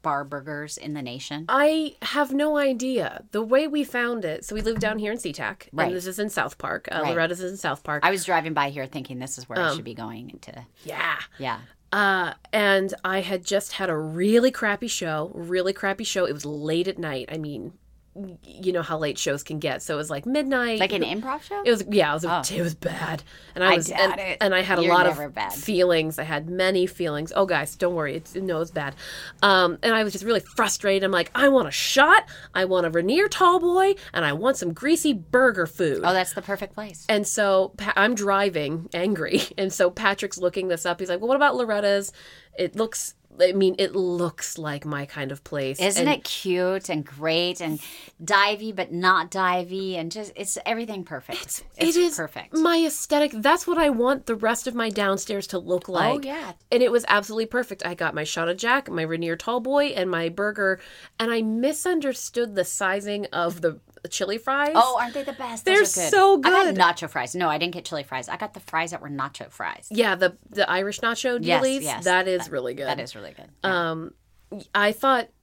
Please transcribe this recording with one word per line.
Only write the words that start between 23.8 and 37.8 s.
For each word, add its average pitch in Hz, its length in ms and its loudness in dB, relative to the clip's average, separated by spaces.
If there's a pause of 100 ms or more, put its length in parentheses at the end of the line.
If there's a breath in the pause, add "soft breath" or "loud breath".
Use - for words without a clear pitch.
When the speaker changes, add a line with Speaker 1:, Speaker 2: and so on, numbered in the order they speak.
Speaker 1:
doubt - 120 -2
Speaker 2:
and, 190 200 2
Speaker 1:
it. 185 200 -4
Speaker 2:
and 196 140 4
I 185 80 4
had 185 160 2
a 170 40 2
Speaker 1:
You're 170 120 6
Speaker 2:
lot 180 120 8
Speaker 1:
never 147 180 0
Speaker 2:
of 143 100 -10
Speaker 1:
bad. 101 180 -4
Speaker 2:
feelings. 170 680 2
I 147 40 -6
had 156 260 -4
many 185 380 2
feelings. 160 480 -4
Oh, 202 100 4
guys, 151 300 -2
don't 180 220 0
worry. 147 180 -2
It's, 160 220 -12
no, 190 200 -4
it - 40 -2
was 165 100 -4
bad. 143 240 -6 (480 loud breath)
Um, 185 400 6
and 226 140 4
I 220 80 2
was 196 80 -2
just 190 120 -10
really 220 180 2 (140)
frustrated. 196 460 2
I'm 196 80 0
like, 175 240 0
"I 277 140 6
want 254 180 6
a 135 60 -6
shot. - 560 6 (260 loud breath)
I 185 120 2
want 180 200 2
a 165 40 0
Rainier 208 380 4
Tall 359 300 4
Boy, 370 380 4 (160 loud breath)
and 170 120 0
I 143 80 2
want 226 260 0
some 170 140 -4
greasy 302 400 2
burger 208 540 2
food." 156 380 0
Speaker 1:
Oh, 180 80 4
that's 185 220 0
the 190 80 -6
perfect 202 320 -8
place. 208 340 -14
Speaker 2:
And 208 180 2
so 196 520 2
Pa-, 202 180 -4